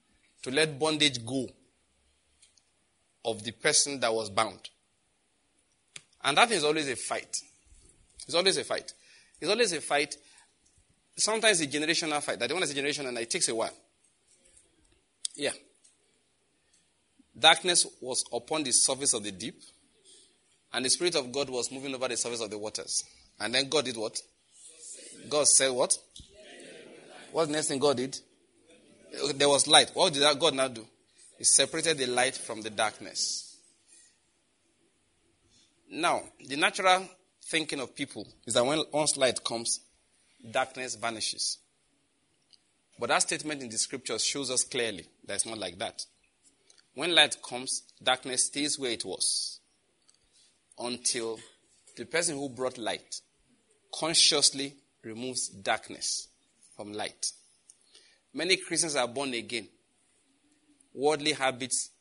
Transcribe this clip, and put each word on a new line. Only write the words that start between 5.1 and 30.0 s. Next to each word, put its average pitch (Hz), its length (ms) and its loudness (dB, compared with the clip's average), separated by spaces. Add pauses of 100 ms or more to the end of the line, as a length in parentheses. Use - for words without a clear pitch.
And 139 140 0
that 226 140 6
is 190 120 2
always 147 260 2
a 120 80 -2
fight. - 420 -6 (880)
It's 131 80 -6
always 180 240 2
a 120 60 -2
fight. - 280 -6 (480)
It's 151 100 0
always 220 220 2
a 151 80 -4
fight. 147 340 0 (1000)
Sometimes 214 460 4
a 151 40 2
generational 151 560 0
fight. 110 160 -2
That 120 140 0
one 185 100 0
is 156 80 0
a 143 40 -6
generational 139 340 -2
and 123 100 -6
it 117 120 -6
takes 175 180 2
a 127 60 -2
while. 113 200 -2 (1600)
Yeah. 139 160 -2 (1900)
Darkness 165 480 6 (160)
was 127 300 -2
upon 156 320 -2
the 123 80 -2
surface 135 420 2
of 113 80 -4
the 104 80 -6
deep, 98 240 -10 (1200)
and 120 100 -2
the 127 60 0
Spirit 175 240 2
of 127 180 -2
God 139 160 -2
was 123 220 -4
moving 135 240 -8
over 127 140 -4
the 120 80 -4
surface 120 260 -4
of 104 80 -6
the 107 80 -6
waters. - 460 -6 (340)
And 110 160 -4
then 135 140 2
God 139 180 2
did 123 100 -6
what? 113 240 -6 (1080)
God 143 180 4
said 135 240 6
what? 131 260 2 (1400)
What's 160 140 4
the 147 80 -2
next 151 140 0
thing 143 100 0
God 143 180 6
did? 131 220 -4 (1160)
There 143 120 6
was 135 200 6
light. 147 260 8
What 170 180 4